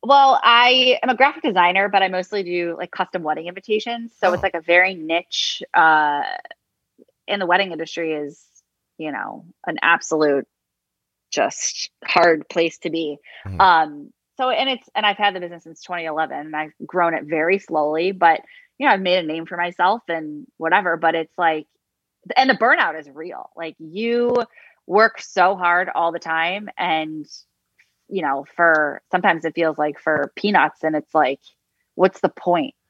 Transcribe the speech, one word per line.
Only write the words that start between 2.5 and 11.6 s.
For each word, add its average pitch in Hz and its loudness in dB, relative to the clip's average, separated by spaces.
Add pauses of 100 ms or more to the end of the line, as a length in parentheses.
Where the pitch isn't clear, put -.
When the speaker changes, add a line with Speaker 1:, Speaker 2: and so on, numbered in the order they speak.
Speaker 1:
like, 180 -10
custom 180 -6
wedding 151 -4
invitations. 220 -6
So 185 2
it's, 180 -4
Speaker 2:
Oh. - -8
Speaker 1:
like, 190 -2
a 170 -4
very 180 4
niche, 165 -4 (120)
uh, 151 4 (1040)
and 202 -4
the 185 -2
wedding 185 2
industry 160 -6
is, 147 -8 (540)
you 156 -8
know, 98 -10 (220)
an 160 -6
absolute 156 2 (840)
just - -4 (140)